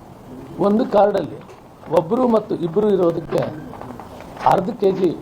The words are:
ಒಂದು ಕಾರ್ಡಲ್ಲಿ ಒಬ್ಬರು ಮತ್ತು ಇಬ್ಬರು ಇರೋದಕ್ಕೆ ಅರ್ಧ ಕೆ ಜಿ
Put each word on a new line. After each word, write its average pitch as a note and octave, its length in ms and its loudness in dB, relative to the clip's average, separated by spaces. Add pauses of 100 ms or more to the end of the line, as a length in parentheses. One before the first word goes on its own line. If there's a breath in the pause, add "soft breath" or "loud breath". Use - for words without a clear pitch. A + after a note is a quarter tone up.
(680)
ಒಂದು G#3+ 160 2 (100)
ಕಾರ್ಡಲ್ಲಿ G3 460 2 (580)
ಒಬ್ಬರು G3 260 2 (120)
ಮತ್ತು G#3 180 0 (120)
ಇಬ್ಬರು G3+ 300 2
ಇರೋದಕ್ಕೆ E3+ 460 0 (1120)
ಅರ್ಧ F3+ 180 2 (120)
ಕೆ G3 100 4
ಜಿ F#3 180 0 (120)